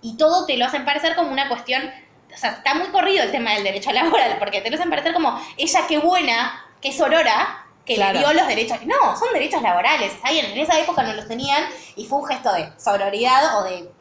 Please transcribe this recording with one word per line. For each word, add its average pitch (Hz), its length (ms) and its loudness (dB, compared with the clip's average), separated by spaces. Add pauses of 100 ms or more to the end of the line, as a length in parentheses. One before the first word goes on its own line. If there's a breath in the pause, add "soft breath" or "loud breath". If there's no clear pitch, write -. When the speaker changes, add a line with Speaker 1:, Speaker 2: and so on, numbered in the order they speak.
Speaker 1:
Y - 140 -10
todo 320 300 2
te 269 100 -2
lo 240 100 2
hacen 262 180 -4
parecer 302 320 0
como 330 140 0
una 269 180 -2
cuestión, 254 340 -4 (500)
o - 40 -20
sea, 226 140 -4
está - 240 -2
muy 359 140 -2
corrido 381 360 2
el 214 80 -2
tema 233 200 -2
del 208 120 -2
derecho 202 280 -4
laboral, 339 460 2
porque 202 220 -2
te 226 100 -6
lo 294 60 -4
hacen 339 140 -2
parecer 320 240 -2
como, 311 260 0 (160 loud breath)
"Ella 302 320 0
qué 302 100 2
buena, 294 680 0 (160)
qué 269 120 -6
sorora, 294 720 2 (220)
que 240 100 0
Speaker 2:
Claro. 196 180 2
Speaker 1:
le 175 60 2
dio 294 140 4
los 339 120 4
derechos". 226 380 -2
No, 466 320 2
son 480 160 -2
derechos 285 300 0
laborales, 202 500 2
está - 180 -4
bien, 302 160 0
en 202 120 -8
esa 311 200 2
época 330 240 0
no 220 120 -2
los 214 120 -10
tenían, 277 380 -2 (320 loud breath)
y 214 100 -12
fue 277 120 -2
un 285 80 -4
gesto 247 260 -2
de 170 260 -4
sororidad 220 800 2
o 190 60 -2
de 180 260 -8 (100)